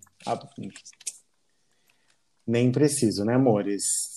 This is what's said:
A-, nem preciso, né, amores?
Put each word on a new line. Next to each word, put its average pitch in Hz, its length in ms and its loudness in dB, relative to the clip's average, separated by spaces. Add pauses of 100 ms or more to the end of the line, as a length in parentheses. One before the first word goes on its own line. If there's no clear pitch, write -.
(260)
A-, 117 140 -4 (2000)
nem 120 240 2
preciso, 123 520 0
né, 113 120 0
amores? 104 480 2 (340)